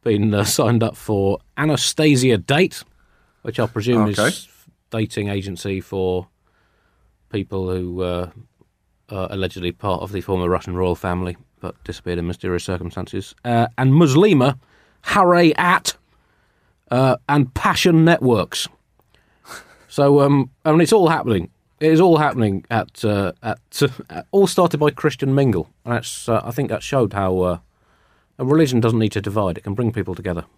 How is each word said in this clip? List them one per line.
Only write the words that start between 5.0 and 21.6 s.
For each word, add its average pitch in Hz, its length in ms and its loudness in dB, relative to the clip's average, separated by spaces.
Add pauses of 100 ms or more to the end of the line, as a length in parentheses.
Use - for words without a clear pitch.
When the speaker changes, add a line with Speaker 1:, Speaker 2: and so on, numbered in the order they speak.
Speaker 1:
agency 98 520 -6
for 92 480 -4 (1000)
people 95 400 -6
who, 90 320 -6
uh, 87 280 -4 (800)
are 95 200 -8
allegedly 92 420 -8
part 92 280 -4
of 92 120 -10
the 95 100 -8
former 90 260 -2
Russian 90 260 -4
royal 90 200 0
family, 90 420 -6 (240)
but 92 140 -12 (100)
disappeared - 340 -8
in 85 80 -6
mysterious 90 380 -6
circumstances, 90 720 -10 (100)
uh, 120 220 0 (100)
and 131 160 2
Muslima, 143 640 4 (460)
Hare 175 560 4
At, 180 380 0 (920)
uh, 127 260 2 (120)
and 143 240 2
Passion 170 540 2
Networks. 123 640 2 (1200)
So, 143 340 4
um, 139 280 2 (140)
I 156 80 2
mean, 160 80 6
it's 170 120 4
all 202 160 6
happening. 113 420 0 (280)